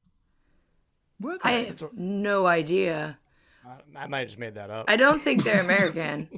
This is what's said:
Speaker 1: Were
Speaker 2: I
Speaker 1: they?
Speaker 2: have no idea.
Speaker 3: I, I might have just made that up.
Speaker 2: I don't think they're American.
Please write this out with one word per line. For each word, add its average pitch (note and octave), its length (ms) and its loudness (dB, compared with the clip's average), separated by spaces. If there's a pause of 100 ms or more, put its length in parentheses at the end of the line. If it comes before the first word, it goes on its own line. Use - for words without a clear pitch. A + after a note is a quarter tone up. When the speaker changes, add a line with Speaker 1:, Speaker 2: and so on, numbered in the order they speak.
(1200)
Speaker 1:
Were D#4 240 -8
Speaker 2:
I - 100 2
Speaker 1:
they? A#3+ 120 0
Speaker 2:
have - 180 -12 (100)
no G3 540 0
idea. E3 720 0 (480)
Speaker 3:
I, C#3 360 -16
I C3+ 40 -8
might C#3 120 -4
have B2 100 -4
just - 100 -16
made A2 160 -10
that G2+ 140 -10
up. A2 200 -4
Speaker 2:
I G#3+ 60 4
don't C#4+ 260 4
think C#4 220 2
they're G#3 180 4
American. E3 760 0